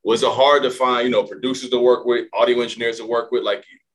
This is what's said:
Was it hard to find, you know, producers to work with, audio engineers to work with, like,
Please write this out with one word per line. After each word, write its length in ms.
Was 180
it 80
hard 340
to 60
find, 360
you 40
know, 140
producers 460
to 80
work 260
with, 280
audio 280
engineers 380
to 80
work 260
with, 100
like, 220